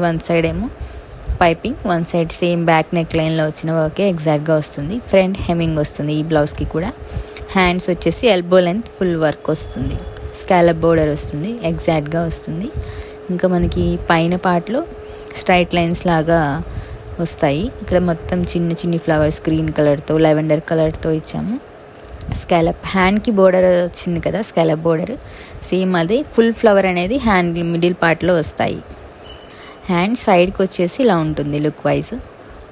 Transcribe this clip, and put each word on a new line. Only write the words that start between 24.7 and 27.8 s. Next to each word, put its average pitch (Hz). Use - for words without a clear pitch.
border, 175
Same 185
అదే 214
full 233
flower 196
అనేది 180
hand 175
middle 175